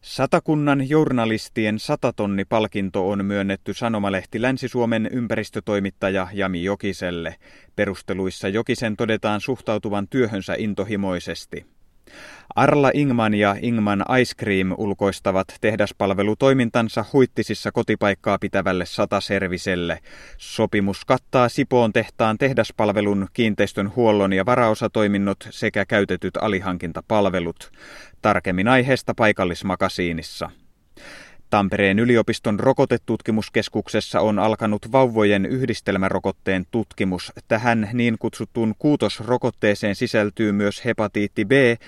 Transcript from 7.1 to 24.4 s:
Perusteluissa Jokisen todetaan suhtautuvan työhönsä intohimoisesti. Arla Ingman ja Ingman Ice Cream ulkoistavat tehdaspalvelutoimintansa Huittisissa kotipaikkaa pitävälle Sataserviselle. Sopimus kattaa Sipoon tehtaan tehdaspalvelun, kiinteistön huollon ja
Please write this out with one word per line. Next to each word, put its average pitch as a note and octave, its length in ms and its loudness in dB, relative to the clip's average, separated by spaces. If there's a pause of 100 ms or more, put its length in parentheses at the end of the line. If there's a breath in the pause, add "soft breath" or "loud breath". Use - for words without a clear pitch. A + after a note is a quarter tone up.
Perusteluissa F#2+ 720 -4
Jokisen A2 480 -2
todetaan G#2+ 440 -2
suhtautuvan G#2 680 -4
työhönsä G#2+ 500 -2
intohimoisesti. G2 1080 -6 (880 loud breath)
Arla C#3 400 4
Ingman A#2+ 400 2
ja G#2 280 4
Ingman G#2 420 0 (160)
Ice A#2+ 180 0
Cream F#2+ 400 0
ulkoistavat G2 680 0 (140)
tehdaspalvelutoimintansa G#2+ 1500 0
Huittisissa A2+ 600 0
kotipaikkaa G#2 680 0
pitävälle F#2 480 -2
Sataserviselle. F#2 1120 -2 (400 loud breath)
Sopimus G2 680 -2
kattaa B2+ 440 2
Sipoon A#2+ 440 2
tehtaan A2 460 0
tehdaspalvelun, G#2 920 0
kiinteistön G#2 640 0
huollon G#2+ 360 4
ja F#2+ 140 2